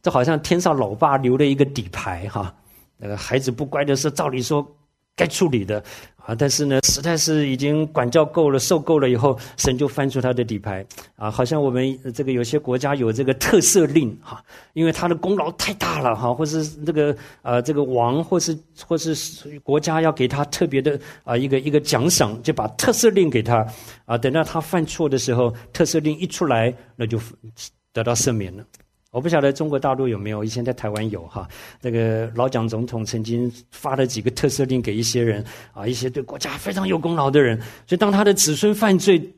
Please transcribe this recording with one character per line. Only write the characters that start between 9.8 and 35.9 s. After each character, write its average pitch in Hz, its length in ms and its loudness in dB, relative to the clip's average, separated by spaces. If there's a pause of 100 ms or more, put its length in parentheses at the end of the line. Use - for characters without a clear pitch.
翻 139 220 -2
出 135 100 -2
他 127 140 0
的 123 100 0
底 110 160 -4
牌 98 260 -8 (300)
啊， 107 160 -6
好 123 140 0
像 151 160 0
我 139 80 2
们 131 280 -2 (160)
这 143 100 -4
个 135 80 -2
有 120 120 0
些 120 160 0
国 127 180 -2
家 139 180 0
有 117 180 0
这 127 100 -2
个 131 120 2
特 - 240 4
赦 170 260 4
令 139 360 2
哈， - 220 -18 (300)
因 160 120 -2
为 160 60 2
他 175 160 -4
的 170 80 0
功 185 220 -2
劳 156 160 -4
太 - 220 -4
大 - 240 -4
了 120 160 0
哈， 120 180 -2
或 156 120 -2
是 156 200 -4 (180)
这 160 80 -4
个， 147 240 0 (280)
呃， 123 180 0
这 147 120 -2
个 143 100 2
王 127 400 0
或 175 160 0
是， 160 180 -2 (280)
或 165 120 -2
是 160 180 -2 (440)
国 143 200 0
家 160 220 0
要 160 100 4
给 127 160 0
他 139 180 -2
特 - 220 -2
别 139 140 0
的， 139 180 0 (240)
啊， 120 140 -2
一 135 100 0
个， 135 120 2
一 143 100 -4
个 147 100 4
奖 143 300 2
赏， 113 340 0
就 156 80 0
把 110 180 -2
特 - 220 0
赦 233 200 6
令 185 180 4
给 123 120 2
他 113 240 4 (400)
啊， 117 120 -2
等 127 160 0
到 160 100 2
他 165 160 -4
犯 160 260 0
错 156 220 -2
的 135 100 2
时 123 160 0
候， 120 200 2 (180)
特 170 140 2
赦 156 160 0
令 151 160 -2
一 175 80 -6
出 175 220 -4
来， 120 260 2 (220)
那 117 100 -4
就 113 140 -2 (720)
得 113 100 -2
到 120 100 0
赦 120 200 0
免 95 240 -6
了。 110 80 -18 (500)
我 127 60 -4
不 165 80 -2
晓 165 100 4
得 139 140 4
中 156 160 -4
国 143 100 0
大 139 140 0
陆 131 160 0
有 110 80 -2
没 101 120 -6
有， 107 140 -4
以 110 60 -4
前 117 140 -6
在 120 100 -4
台 113 160 -6
湾 107 200 -4
有 101 180 -8
哈。 92 200 -10 (320)
那 123 100 -6
个 113 460 0
老 123 140 0
蒋 117 180 -2
总 110 180 -4
统 113 200 -6
曾 110 180 -6
经 120 260 -2 (220)
发 135 240 -4
了 135 100 2
几 117 160 -6
个 120 80 0
特 - 200 0
赦 139 160 0
令 127 160 0
给 107 120 -4
一 110 80 -2
些 117 220 0
人， 107 180 0 (300)
啊， 104 160 -8
一 123 60 -2